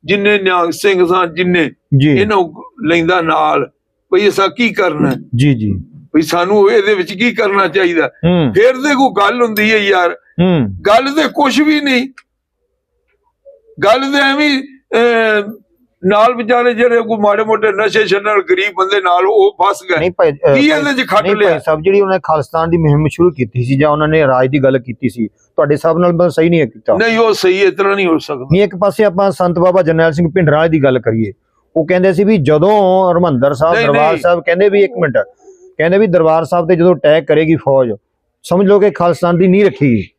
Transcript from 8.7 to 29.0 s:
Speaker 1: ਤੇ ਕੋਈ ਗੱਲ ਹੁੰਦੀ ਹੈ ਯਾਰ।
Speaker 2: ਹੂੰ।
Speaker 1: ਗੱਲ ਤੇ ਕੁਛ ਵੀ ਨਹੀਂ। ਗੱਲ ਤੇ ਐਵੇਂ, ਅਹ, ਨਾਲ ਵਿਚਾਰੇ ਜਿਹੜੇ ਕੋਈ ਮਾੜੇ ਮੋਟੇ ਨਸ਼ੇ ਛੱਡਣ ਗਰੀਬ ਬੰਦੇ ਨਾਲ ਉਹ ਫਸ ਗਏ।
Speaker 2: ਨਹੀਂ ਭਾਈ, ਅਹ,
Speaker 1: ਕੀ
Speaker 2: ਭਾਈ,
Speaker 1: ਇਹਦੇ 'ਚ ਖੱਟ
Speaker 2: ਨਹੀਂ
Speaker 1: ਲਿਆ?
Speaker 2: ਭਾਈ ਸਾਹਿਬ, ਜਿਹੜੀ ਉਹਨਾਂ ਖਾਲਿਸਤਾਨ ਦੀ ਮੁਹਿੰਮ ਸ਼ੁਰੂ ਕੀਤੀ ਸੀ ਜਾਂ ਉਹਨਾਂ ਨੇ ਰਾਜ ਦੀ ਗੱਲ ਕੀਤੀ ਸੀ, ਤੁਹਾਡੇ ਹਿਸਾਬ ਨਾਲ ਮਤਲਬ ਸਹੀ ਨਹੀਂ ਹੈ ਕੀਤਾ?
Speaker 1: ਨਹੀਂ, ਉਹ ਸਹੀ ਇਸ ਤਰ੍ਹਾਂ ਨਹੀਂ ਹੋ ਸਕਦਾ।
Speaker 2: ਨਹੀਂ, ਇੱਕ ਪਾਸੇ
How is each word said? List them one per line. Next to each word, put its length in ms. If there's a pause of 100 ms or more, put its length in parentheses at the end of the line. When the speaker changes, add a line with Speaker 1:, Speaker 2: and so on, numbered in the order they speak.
Speaker 1:
ਤੇ 220
ਕੋਈ 280
ਗੱਲ 200
ਹੁੰਦੀ 300
ਹੈ 60
ਯਾਰ। 320 (300)
Speaker 2:
ਹੂੰ। 280 (180)
Speaker 1:
ਗੱਲ 280
ਤੇ 140
ਕੁਛ 320
ਵੀ 200
ਨਹੀਂ। 280 (1800)
ਗੱਲ 280
ਤੇ 60
ਐਵੇਂ, 440 (320)
ਅਹ, 580 (520)
ਨਾਲ 300
ਵਿਚਾਰੇ 400
ਜਿਹੜੇ 260
ਕੋਈ 200
ਮਾੜੇ 240
ਮੋਟੇ 280
ਨਸ਼ੇ 340
ਛੱਡਣ 360
ਗਰੀਬ 340
ਬੰਦੇ 240
ਨਾਲ 260
ਉਹ 360
ਫਸ 280
ਗਏ। 80
Speaker 2:
ਨਹੀਂ 120
ਭਾਈ, 220
ਅਹ, 220
Speaker 1:
ਕੀ 160
Speaker 2:
ਭਾਈ, 80
Speaker 1:
ਇਹਦੇ 240
'ਚ 60
ਖੱਟ 140
Speaker 2:
ਨਹੀਂ 140
Speaker 1:
ਲਿਆ? 140
Speaker 2:
ਭਾਈ 140
ਸਾਹਿਬ, 180
ਜਿਹੜੀ 180
ਉਹਨਾਂ 220
ਖਾਲਿਸਤਾਨ 480
ਦੀ 60
ਮੁਹਿੰਮ 320
ਸ਼ੁਰੂ 220
ਕੀਤੀ 340
ਸੀ 140
ਜਾਂ 120
ਉਹਨਾਂ 180
ਨੇ 180
ਰਾਜ 220
ਦੀ 100
ਗੱਲ 200
ਕੀਤੀ 300
ਸੀ, 180
ਤੁਹਾਡੇ 480
ਹਿਸਾਬ 240
ਨਾਲ 140
ਮਤਲਬ 160
ਸਹੀ 200
ਨਹੀਂ 120
ਹੈ 60
ਕੀਤਾ? 280
Speaker 1:
ਨਹੀਂ, 240
ਉਹ 140
ਸਹੀ 280
ਇਸ 140
ਤਰ੍ਹਾਂ 220
ਨਹੀਂ 100
ਹੋ 120
ਸਕਦਾ। 340
Speaker 2:
ਨਹੀਂ, 100
ਇੱਕ 140
ਪਾਸੇ 280